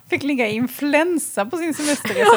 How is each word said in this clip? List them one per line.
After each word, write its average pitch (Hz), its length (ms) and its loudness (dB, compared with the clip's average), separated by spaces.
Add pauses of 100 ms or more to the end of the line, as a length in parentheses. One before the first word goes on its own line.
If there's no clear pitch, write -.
fick 349 140 -2
ligga 262 260 0
i 214 60 -2
influensa 285 920 0
på 339 100 -6
sin 330 180 -4
semesterresa 302 640 0